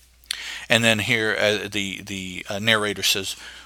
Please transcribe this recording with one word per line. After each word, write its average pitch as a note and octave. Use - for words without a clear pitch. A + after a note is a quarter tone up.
And A#2
then A2+
here, A2
uh, G#2
the, G2
the, F#2
uh, G2+
narrator G#2
says, -